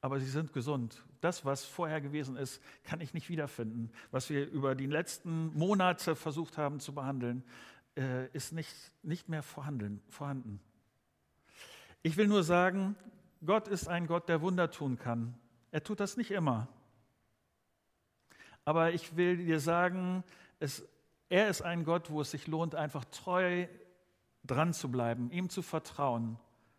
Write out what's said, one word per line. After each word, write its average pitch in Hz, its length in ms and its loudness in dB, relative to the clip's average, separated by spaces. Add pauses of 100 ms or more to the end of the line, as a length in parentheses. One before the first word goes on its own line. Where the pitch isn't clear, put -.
aber 135 180 0
Sie 131 100 -2
sind 151 220 -2
gesund. 127 500 -2 (200)
Das, 175 240 0
was 135 180 -2
vorher 156 380 -4
gewesen 139 340 -4
ist, 135 260 -8 (220)
kann 170 160 -6
ich 160 140 -8
nicht - 160 -8
wiederfinden. 120 600 -4 (220)
Was 131 180 -2
wir 143 200 0
über 135 260 2
die 135 120 -2
letzten 160 720 -2
Monate 180 600 4
versucht 156 400 -4
haben 147 240 0
zu 143 120 -10
behandeln, 131 500 -2 (520)
äh, 127 380 -2
ist - 180 -8
nicht, 160 220 -8 (280)
nicht 170 280 -6
mehr 156 140 -4
vorhanden, 113 680 -6
vorhanden.“ 127 500 -8 (1400)
Ich 160 160 0
will 208 100 6
nur 202 160 6
sagen, 185 540 4 (480)
Gott 214 240 2
ist 190 180 -2
ein 170 200 0
Gott, 170 200 0
der 165 140 4
Wunder 180 280 4
tun 131 280 -2
kann. 117 380 -2 (360)
Er 151 120 -2
tut 208 180 -4
das 196 160 -2
nicht 233 140 -2
immer. 135 360 2 (2000)
Aber 165 280 4
ich 165 220 -4
will 175 220 4
dir 165 240 2
sagen, 180 640 2 (340)
es, - 260 -4 (440)
er 196 180 6
ist 196 140 0
ein 170 240 -2
Gott, 165 240 0
wo 151 100 -2
es 143 120 -2
sich - 160 -8
lohnt, 160 280 -2
einfach 151 300 -2
treu 180 640 0 (760)
dran 151 300 2
zu 135 180 -4
bleiben, 120 400 0
ihm 180 180 -2
zu - 120 -6
vertrauen. 117 760 -2 (420)